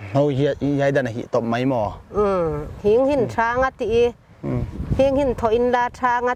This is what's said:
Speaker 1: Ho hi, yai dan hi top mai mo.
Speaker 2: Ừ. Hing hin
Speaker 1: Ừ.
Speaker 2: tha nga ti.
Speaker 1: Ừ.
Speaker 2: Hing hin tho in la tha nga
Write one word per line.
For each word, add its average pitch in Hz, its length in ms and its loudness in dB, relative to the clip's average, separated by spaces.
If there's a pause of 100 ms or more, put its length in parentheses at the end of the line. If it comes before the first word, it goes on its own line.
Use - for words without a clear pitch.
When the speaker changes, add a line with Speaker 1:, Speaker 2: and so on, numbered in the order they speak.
(140)
Speaker 1:
Ho 143 140 4
hi, 139 200 2 (320)
yai 139 120 2
dan 139 140 0
hi 117 260 -8
top 120 120 0
mai 117 220 0
mo. 110 280 0 (200)
Speaker 2:
Ừ. 175 520 0 (180)
Hing 226 220 4
hin 285 140 2
Speaker 1:
Ừ. 208 160 0
Speaker 2:
tha 233 200 0
nga 262 220 2
ti. 233 340 2 (320)
Speaker 1:
Ừ. 139 60 -6 (480)
Speaker 2:
Hing 269 180 4
hin 269 220 2
tho 240 100 0
in 240 240 2
la 247 180 0
tha 247 320 -2
nga 247 140 -2